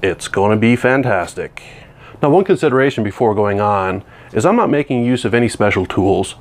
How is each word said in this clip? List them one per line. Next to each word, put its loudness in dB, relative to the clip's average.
It's -4
gonna 0
be 4
fantastic. -2
Now, 0
one 4
consideration 0
before 0
going 0
on -2
is -2
I'm 4
not 0
making 0
use 0
of -2
any 2
special 0
tools. 0